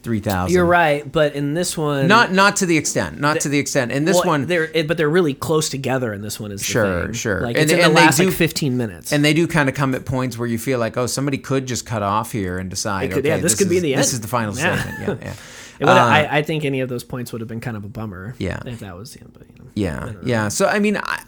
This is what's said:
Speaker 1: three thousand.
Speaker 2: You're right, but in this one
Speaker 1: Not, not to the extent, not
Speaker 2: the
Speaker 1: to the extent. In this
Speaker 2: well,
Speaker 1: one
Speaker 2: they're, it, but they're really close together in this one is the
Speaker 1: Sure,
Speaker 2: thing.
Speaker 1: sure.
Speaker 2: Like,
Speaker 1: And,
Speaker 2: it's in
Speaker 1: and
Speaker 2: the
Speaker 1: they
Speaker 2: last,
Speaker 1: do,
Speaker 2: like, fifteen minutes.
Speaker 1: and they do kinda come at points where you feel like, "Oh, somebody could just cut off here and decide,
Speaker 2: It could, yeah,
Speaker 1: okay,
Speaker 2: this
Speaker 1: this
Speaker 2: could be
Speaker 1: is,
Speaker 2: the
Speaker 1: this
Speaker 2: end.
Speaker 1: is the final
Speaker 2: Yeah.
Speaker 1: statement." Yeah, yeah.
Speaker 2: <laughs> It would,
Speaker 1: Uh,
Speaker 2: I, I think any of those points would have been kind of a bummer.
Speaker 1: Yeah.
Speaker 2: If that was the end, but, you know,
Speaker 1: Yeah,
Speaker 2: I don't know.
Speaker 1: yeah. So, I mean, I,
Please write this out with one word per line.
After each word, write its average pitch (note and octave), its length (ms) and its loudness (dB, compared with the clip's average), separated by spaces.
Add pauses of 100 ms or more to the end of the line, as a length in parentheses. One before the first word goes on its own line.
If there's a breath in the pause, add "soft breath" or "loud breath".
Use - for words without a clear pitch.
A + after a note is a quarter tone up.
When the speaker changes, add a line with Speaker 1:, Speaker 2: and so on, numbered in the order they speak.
Speaker 1:
three A2+ 180 -2
thousand. G2 340 0
Speaker 2:
You're F3+ 120 4
right, D3+ 460 4
but D3+ 220 2
in C#3+ 220 -2
this F3 200 -2
one D3 320 0
Speaker 1:
Not, G#3 240 4
not G3 260 4
to F#3+ 100 0
the E3 100 4
extent, G2+ 420 -2
not D3+ 160 0
Speaker 2:
the D#3+ 60 -2
Speaker 1:
to D#3 80 -2
the C#3+ 80 0
extent. B2+ 340 0
In C#3 140 0
this F3+ 120 4
Speaker 2:
well, F3 80 4
Speaker 1:
one D3+ 200 2
Speaker 2:
they're, E3 200 0
it, D#3+ 220 0
but E3 100 -2
they're D#3 120 2
really D#3+ 240 2
close D#3 340 0
together B2+ 460 -2
in G2+ 80 -8
this G#2+ 180 -10
one G#2 120 -8
is G2+ 100 -8
the - 40 -6
Speaker 1:
Sure, F#2+ 400 0
Speaker 2:
thing. A2 80 -6
Speaker 1:
sure. G#2+ 280 -2
Speaker 2:
Like, A#2+ 140 -4
Speaker 1:
And, D3+ 80 -2
Speaker 2:
it's D#3 100 2
in E3+ 60 4
Speaker 1:
and E3 120 6
Speaker 2:
the E3 80 4
Speaker 1:
they E3+ 60 8
Speaker 2:
last, D#3+ 120 6
Speaker 1:
do, F#3 80 6
Speaker 2:
like, F#3 100 2
fifteen D3 420 0
minutes. G2+ 340 -4
Speaker 1:
and D3 140 4
they D3+ 80 4
do E3 140 4
kinda D#3+ 240 2
come C3+ 240 0
at - 100 -8
points B2+ 320 -2
where A#2+ 100 -4
you A2+ 120 -2
feel C3 180 -2
like, A2+ 180 -2
"Oh, B2 120 0
somebody C3+ 320 -2
could C3+ 260 -2
just A#2+ 220 -6
cut A2 160 -2
off G#2+ 300 0
here F#2 260 -2
and F#2 100 -6
decide, G2 400 -4
Speaker 2:
It - 60 -4
could, C3+ 100 2
yeah, D#3 80 4
Speaker 1:
okay, - 80 0
Speaker 2:
this F3 120 0
Speaker 1:
this - 60 -2
Speaker 2:
could F#3+ 100 2
be F3 80 0
Speaker 1:
is, F3+ 40 0
Speaker 2:
the C#3 140 -2
Speaker 1:
this F#3 140 2
Speaker 2:
end. - 40 -4
Speaker 1:
is A2+ 80 -6
the G#2+ 60 -10
final A2 280 -2
Speaker 2:
Yeah. D3+ 260 -2
Speaker 1:
statement." - 400 -6
Yeah, - 80 -10
yeah. - 80 -10
Speaker 2:
<laughs> - 60 -20 (340 loud breath)
It - 60 -4
would, - 80 4
Speaker 1:
Uh, B2 140 8
Speaker 2:
I, D3 320 4
I D3+ 40 4
think D3+ 220 -2
any C#3 160 -2
of C3 80 -2
those A#2+ 160 -6
points B2 300 -10
would A2+ 80 -8
have A2 80 -10
been A2+ 100 -8
kind A#2 160 -6
of G#2 80 -8
a G2+ 60 -12
bummer. G#2+ 480 -10
Speaker 1:
Yeah. E2+ 280 -4
Speaker 2:
If A#2 140 -10
that G2 160 -14
was G#2 160 -16
the - 80 -20
end, - 140 -20
but, - 160 -20
you - 120 -20
know, - 120 -20
Speaker 1:
Yeah, F2 240 -2
Speaker 2:
I C2 80 -6
don't A2+ 80 -10
know. F#2+ 100 -14
Speaker 1:
yeah. A2+ 240 0
So, F#3+ 200 0
I G#3 120 0
mean, G#3 160 2
I, - 320 -6